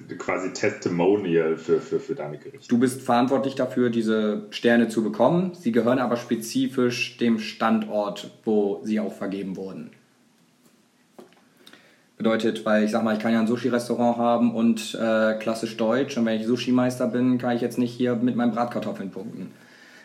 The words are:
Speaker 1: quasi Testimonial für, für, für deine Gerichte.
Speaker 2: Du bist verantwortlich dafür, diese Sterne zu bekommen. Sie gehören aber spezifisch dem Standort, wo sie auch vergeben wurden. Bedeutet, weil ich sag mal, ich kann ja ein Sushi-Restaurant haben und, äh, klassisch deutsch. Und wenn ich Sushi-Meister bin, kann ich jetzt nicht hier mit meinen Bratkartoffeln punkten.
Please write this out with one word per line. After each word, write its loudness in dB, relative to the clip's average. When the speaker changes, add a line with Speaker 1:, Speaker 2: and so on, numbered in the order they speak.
Speaker 1:
quasi -4
Testimonial 2
für, 0
für, -2
für -6
deine -8
Gerichte. -20
Speaker 2:
Du 4
bist 2
verantwortlich 2
dafür, 0
diese 0
Sterne 4
zu 0
bekommen. 2
Sie -2
gehören 2
aber 0
spezifisch -2
dem 2
Standort, -2
wo 2
sie 0
auch -4
vergeben -6
wurden. -12
Bedeutet, 0
weil 4
ich 0
sag 0
mal, 2
ich -2
kann 0
ja 4
ein 2
Sushi-Restaurant 0
haben 2
und, 2
äh, 2
klassisch -4
deutsch. 0
Und 2
wenn 0
ich -4
Sushi-Meister 2
bin, 2
kann -2
ich -2
jetzt -2
nicht 0
hier 0
mit 0
meinen 2
Bratkartoffeln -4
punkten. -12